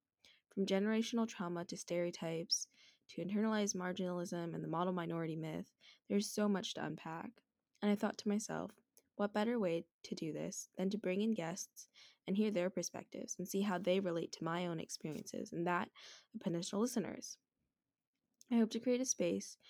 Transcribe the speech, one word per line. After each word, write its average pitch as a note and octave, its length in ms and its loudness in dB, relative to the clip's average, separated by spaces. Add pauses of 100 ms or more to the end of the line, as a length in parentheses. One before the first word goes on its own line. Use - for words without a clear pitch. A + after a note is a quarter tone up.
(540)
From G3 140 0
generational A3 600 2
trauma F3 380 -2
to F3 100 -8
stereotypes, F3 920 -2 (420)
to - 160 -4
internalized G#3 500 2
marginalism F3+ 800 -2
and D#3+ 100 -4
the D#3+ 40 -4
model F3 260 2
minority E3 420 -2
myth, D#3+ 380 -4 (360)
there's G3+ 200 2
so G#3 180 2
much G3+ 280 2
to - 100 -2
unpack. D#3+ 460 -6 (500)
And G#3 100 4
I G#3 40 6
thought G#3 240 0
to G#3+ 100 0
myself, F#3 400 0 (460)
what G3+ 180 0
better A3 240 2
way E3+ 280 2 (180)
to - 100 -6
do E3 180 -4
this D#3 460 -4
than F#3+ 140 2
to G#3+ 80 -2
bring F#3 220 0
in A3 120 2
guests F3 540 -6 (400)
and G3 100 2
hear G#3+ 140 4
their F3 180 2
perspectives - 720 -6
and F3+ 80 -4
see G3 140 0
how G3 180 0
they F#3 200 4
relate E3+ 320 -2
to - 120 -8
my E3+ 240 0
own E3 120 -2
experiences - 720 -8
and E3+ 140 -2
that F3 240 0 (440)
of A3+ 60 -8
potential F3 400 -2
listeners. - 580 -2 (1120)
I B3 40 4
hope A3+ 160 6
to A3+ 80 0
create B3 220 2
a C4 40 0
space - 520 0 (120)